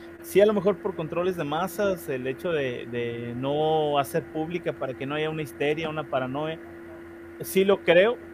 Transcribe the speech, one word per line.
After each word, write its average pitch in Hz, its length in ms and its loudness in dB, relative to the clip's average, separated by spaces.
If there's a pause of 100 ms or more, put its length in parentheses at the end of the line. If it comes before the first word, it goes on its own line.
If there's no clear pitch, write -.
(200)
sí, - 220 4
a 208 40 10
lo 220 60 6
mejor 202 240 2
por 190 180 -4
controles 170 440 -2
de 156 60 -2
masas, 180 680 0
el 127 160 -4
hecho 151 260 -2
de, 131 380 -2
de 120 440 -4
no 147 640 2
hacer 139 260 0
pública 160 500 -4
para 131 180 -4
que 131 140 -8
no 143 80 -4
haya 156 160 -2
una 156 120 -4
histeria, 151 460 -2
una 151 160 -6
paranoia, 139 540 -4 (840)
sí - 240 2
lo 196 180 6
creo, 185 360 6 (160)